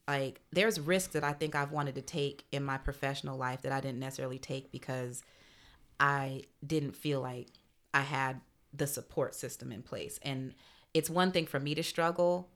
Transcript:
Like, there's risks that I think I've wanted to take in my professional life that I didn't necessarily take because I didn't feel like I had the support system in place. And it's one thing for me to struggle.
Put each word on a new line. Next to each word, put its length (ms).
Like, 340
there's 280
risks 340
that 100
I 100
think 220
I've 160
wanted 240
to 80
take 480
in 120
my 140
professional 600
life 260
that 80
I 100
didn't 180
necessarily 400
take 320
because 520
I 440
didn't 300
feel 260
like 260
I 60
had 400
the 140
support 460
system 380
in 100
place. 420
And 300
it's 160
one 220
thing 160
for 120
me 160
to 80
struggle. 720